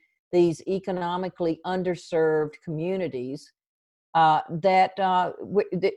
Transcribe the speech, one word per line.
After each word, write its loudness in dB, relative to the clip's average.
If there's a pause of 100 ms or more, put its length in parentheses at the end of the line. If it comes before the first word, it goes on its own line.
(320)
these 4
economically -4
underserved 0 (100)
communities, -6 (640)
uh, 4 (100)
that, 2
uh, 0
w-, -2
the, 0